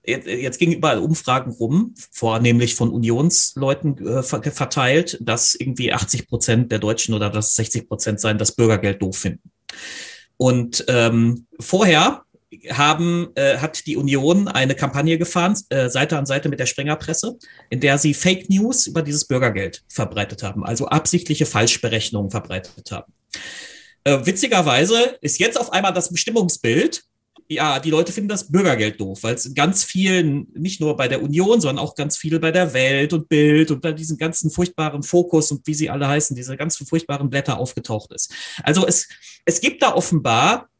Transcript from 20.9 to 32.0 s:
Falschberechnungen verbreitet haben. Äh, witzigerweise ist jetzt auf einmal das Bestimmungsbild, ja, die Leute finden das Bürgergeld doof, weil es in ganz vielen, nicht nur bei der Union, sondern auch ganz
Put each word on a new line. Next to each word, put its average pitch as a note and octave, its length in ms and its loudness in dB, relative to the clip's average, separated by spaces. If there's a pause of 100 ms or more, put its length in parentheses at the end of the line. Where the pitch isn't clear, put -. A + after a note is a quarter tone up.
Falschberechnungen G#2+ 840 0
verbreitet - 600 -10
haben. - 200 -14 (920)
Äh, C3+ 200 2
witzigerweise F#3+ 960 2
ist - 180 -4
jetzt A#3 200 2
auf - 140 -4
einmal F#3+ 200 2
das F3 160 -2
Bestimmungsbild, F3+ 920 0 (460)
ja, D3+ 300 -2
die D#3 120 -2
Leute E3 200 2
finden G3+ 180 -4
das G3+ 200 -4
Bürgergeld C3+ 500 2
doof, F#2+ 240 -8
weil A#2 120 -2
es - 100 -6
in C3+ 80 -12
ganz D#3 300 2
vielen, F3+ 720 0
nicht F#3 280 -6
nur D3+ 160 0
bei C3 100 0
der C3 140 -2
Union, F#3 400 2
sondern C#3 220 -2
auch D#3 120 -8
ganz D3 220 -4